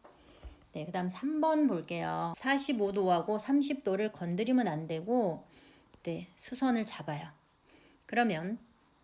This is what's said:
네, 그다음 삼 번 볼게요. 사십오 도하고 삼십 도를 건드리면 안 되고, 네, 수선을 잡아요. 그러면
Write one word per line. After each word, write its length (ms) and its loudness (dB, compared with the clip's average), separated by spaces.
네, 140 -8
그다음 240 -2
삼 320 -2
번 260 6
볼게요. 680 -2
사십오 540 0
도하고 460 2
삼십 460 0
도를 280 0
건드리면 560 0
안 200 -2
되고, 580 0
네, 320 -6
수선을 500 0
잡아요. 440 -8
그러면 540 0